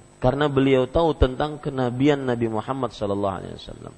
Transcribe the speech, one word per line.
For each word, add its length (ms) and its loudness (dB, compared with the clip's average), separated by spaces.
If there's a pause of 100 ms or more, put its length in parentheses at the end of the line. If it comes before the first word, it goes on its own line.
(220)
karena 240 2
beliau 440 4
tahu 280 2
tentang 440 0
kenabian 680 0
Nabi 220 0
Muhammad 480 -4
sallallahu 420 -2
alaihi 160 -10
wasallam. 420 -16